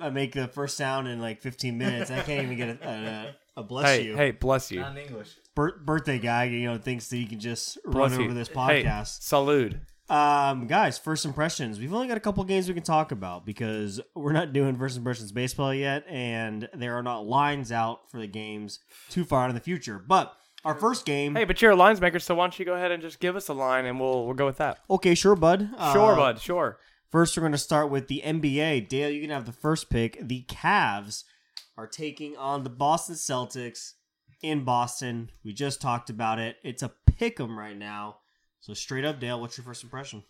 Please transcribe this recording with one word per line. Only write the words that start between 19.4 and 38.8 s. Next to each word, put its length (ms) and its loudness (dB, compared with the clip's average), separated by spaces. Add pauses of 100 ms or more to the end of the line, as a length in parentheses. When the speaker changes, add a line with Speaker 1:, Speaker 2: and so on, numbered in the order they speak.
Speaker 1:
in 60 -2
the 80 -4
future. 380 -6
But 360 2 (300)
our 100 0
first 300 0
game 300 0
Speaker 2:
Hey, 100 2
but 160 0
you're 100 10
a 60 10
lines 240 8
maker, 180 2
so 160 0
why 80 4
don't 160 -2
you 60 -6
go 80 0
ahead 180 0
and 100 -2
just 200 -12
give 160 0
us 100 -6
a 60 -4
line, 320 2
and 120 -2
we'll, 280 2
we'll 80 -2
go 120 2
with 120 0
that. 220 -2 (100)
Speaker 1:
Okay, 260 6
sure, 220 6
bud. 320 6 (240)
Speaker 2:
Sure, 180 10
Speaker 1:
Uh, 60 6
Speaker 2:
bud, 240 4
sure. 380 -2 (300)
Speaker 1:
First, 280 4
we're 60 0
gonna 140 2
start 320 2
with 200 -2
the 140 -4
N 180 -2
B 180 2
A. 220 2
Dale, 280 -2
you 120 -4
can 80 -6
have 160 -6
the 80 -10
first 360 0
pick. 320 0
The 280 -8
Cavs 760 0 (560)
are 80 -12
taking 480 -10
on 300 -4
the 40 -8
Boston 460 0
Celtics 800 -6 (480)
in 240 -2
Boston. 640 -2 (140)
We 80 -10
just 280 -4
talked 280 -4
about 280 -2
it. 240 -6
It's 220 -10
a 80 -6 (140)
pick 340 2
'em 180 -6
right 200 -12
now. 400 -10 (420)
So 140 -16
straight 320 -4